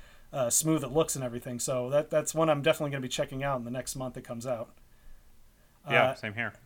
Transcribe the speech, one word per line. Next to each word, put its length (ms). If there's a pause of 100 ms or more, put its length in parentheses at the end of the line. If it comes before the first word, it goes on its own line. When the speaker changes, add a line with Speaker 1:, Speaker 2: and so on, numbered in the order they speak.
(320)
Speaker 1:
uh, 200
smooth 320
it 80
looks 240
and 100
everything. 340
So 300
that, 220
that's 240
one 140
I'm 120
definitely 300
gonna 100
be 80
checking 340
out 140
in 80
the 60
next 240
month 220
it 60
comes 220
out. 240 (1200)
Speaker 2:
Yeah, 220
Speaker 1:
Uh, 40
Speaker 2:
same 200
here. 180 (120)